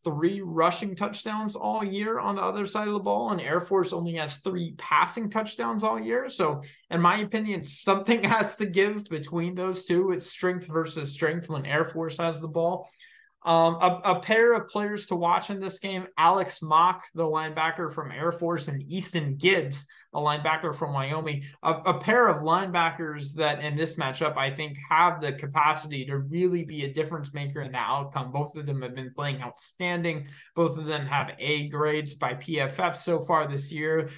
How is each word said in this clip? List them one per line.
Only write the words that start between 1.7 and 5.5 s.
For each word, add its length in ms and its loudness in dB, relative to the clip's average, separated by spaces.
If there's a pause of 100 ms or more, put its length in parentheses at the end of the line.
year 340 -2
on 180 -2
the 60 -4
other 240 0
side 220 0
of 60 -2
the 80 0
ball, 300 0
and 100 -2
Air 180 0
Force 320 0
only 220 -2
has 240 -4
three 400 -4
passing 520 0
touchdowns 540 -2